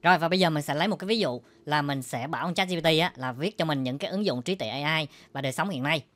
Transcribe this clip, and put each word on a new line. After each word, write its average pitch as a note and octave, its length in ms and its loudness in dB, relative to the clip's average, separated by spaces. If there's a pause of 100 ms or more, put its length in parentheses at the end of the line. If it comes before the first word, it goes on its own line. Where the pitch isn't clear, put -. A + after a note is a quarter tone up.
Rồi, F3 160 6
và E3 100 2
bây F#3 120 4
giờ E3+ 100 6
mình D3+ 120 0
sẽ C#3+ 120 -4
lấy E3 140 2
một G3+ 80 0
cái F#3+ 120 -8
ví A3+ 100 2
dụ B2+ 220 0 (240)
là D3 180 2
mình C#3 200 -2
sẽ B2+ 240 -6
bảo C#3+ 180 -4
con F3+ 100 -2
chat F#3+ 140 0
G F#3 120 -2
P - 20 -10
T E3 40 2
á, D#3+ 300 4
là B2+ 160 -4
viết D3 260 -4
cho E3+ 60 2
mình D3 180 0
những C3 160 -2
cái - 120 -6
ứng G3+ 140 -2
dụng B2+ 180 0
trí F3+ 120 -2
tuệ D3 140 -6
A C#3+ 280 -2
I D#3 100 -2 (260)
và C#3 80 -6
đời C3+ 120 -2
sống F3+ 180 -2
hiện C3 120 -4
nay. D3 220 0 (120)